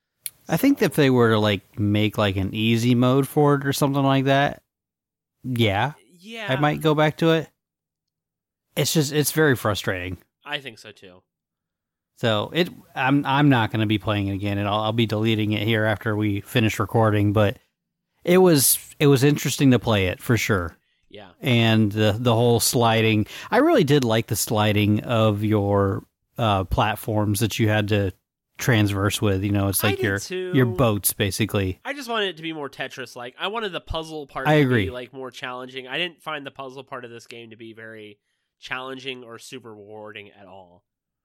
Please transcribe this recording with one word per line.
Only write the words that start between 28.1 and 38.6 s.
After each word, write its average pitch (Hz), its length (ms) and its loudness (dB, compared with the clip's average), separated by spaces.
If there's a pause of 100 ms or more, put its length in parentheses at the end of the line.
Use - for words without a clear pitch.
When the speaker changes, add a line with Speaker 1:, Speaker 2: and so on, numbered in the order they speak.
Speaker 1:
transverse 101 640 0
with. 98 220 0
You 104 80 -2
know, 98 160 0
it's - 160 -2
Speaker 2:
I 107 40 0
Speaker 1:
like 101 80 0
Speaker 2:
did - 80 -2
Speaker 1:
your, 98 140 0
Speaker 2:
too. 185 360 -8
Speaker 1:
your - 120 4
boats, 107 460 0
basically. 101 720 -4
Speaker 2:
I 269 100 -8
just 269 160 -12
wanted 208 200 -4
it 165 80 -14
to 156 40 -18
be 160 100 -8
more 147 160 -10
Tetris-like. 127 720 -14
I 165 100 -8
wanted 214 240 -8
the 165 80 -10
puzzle 160 460 -10
part 135 220 -6
Speaker 1:
I 156 80 4
Speaker 2:
to 147 60 4
Speaker 1:
agree. 123 240 2
Speaker 2:
be, 95 40 -6
like, 127 240 -14
more 131 160 -14
challenging. 127 560 -14
I 127 120 -8
didn't 170 240 -8
find 147 220 -10
the 139 60 -14
puzzle 135 340 -16
part 123 200 -16
of 117 60 -18
this 117 160 -18
game 117 240 -20
to 110 60 -20
be 113 160 -20
very 110 460 -20 (400)
challenging 131 640 -10